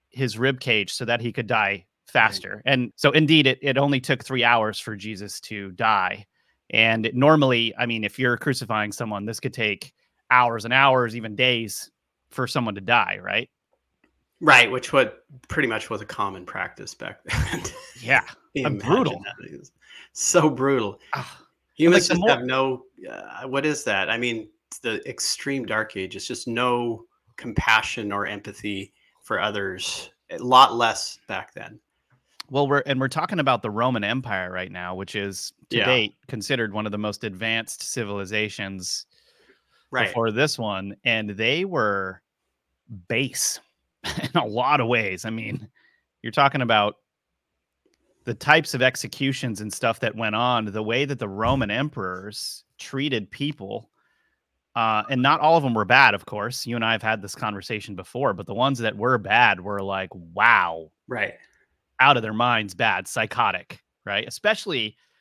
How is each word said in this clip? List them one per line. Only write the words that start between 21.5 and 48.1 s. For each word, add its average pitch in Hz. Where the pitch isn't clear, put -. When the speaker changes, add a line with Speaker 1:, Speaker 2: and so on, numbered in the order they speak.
Speaker 2:
Humans 175
Speaker 1:
like, -
the 180
Speaker 2:
just 175
Speaker 1:
more 185
Speaker 2:
have 123
no, 131
uh, 55
what 135
is 151
that? 98
I 117
mean, 117
it's -
the 113
extreme 135
dark 110
age. 95
It's 98
just 123
no 120
compassion 110
or 101
empathy 101
for 104
others. 95
A 90
lot 127
less 113
back 95
then. -
Speaker 1:
Well, 139
we're, 139
and 135
we're 135
talking 156
about 135
the 110
Roman 117
Empire 104
right 92
now, 90
which 95
is 98
to -
Speaker 2:
Yeah. 107
Speaker 1:
date 117
considered 113
one 107
of 104
the 104
most 104
advanced 113
civilizations 101
Speaker 2:
Right. 120
Speaker 1:
before 113
this 143
one. 98
And 113
they 117
were 101
base 127
<laughs> -
in 160
a 120
lot 127
of 113
ways. 104
I 110
mean, 110
you're 113
talking 139
about 107